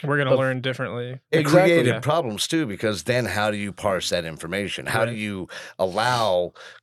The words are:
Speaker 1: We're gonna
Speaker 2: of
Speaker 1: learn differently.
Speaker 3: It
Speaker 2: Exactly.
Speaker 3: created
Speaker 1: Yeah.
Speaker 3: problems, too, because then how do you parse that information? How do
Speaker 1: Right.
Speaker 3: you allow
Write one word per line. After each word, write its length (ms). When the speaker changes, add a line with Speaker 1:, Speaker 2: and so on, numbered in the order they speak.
Speaker 1:
We're 140
gonna 160
Speaker 2:
of 40
Speaker 1:
learn 220
differently. 580
Speaker 3:
It 80
Speaker 2:
Exactly. 320
Speaker 3:
created 220
Speaker 1:
Yeah. 40
Speaker 3:
problems, 480
too, 180
because 400
then 200
how 260
do 60
you 160
parse 380
that 140
information? 600
How 180
do 60
Speaker 1:
Right. 80
Speaker 3:
you 300
allow 720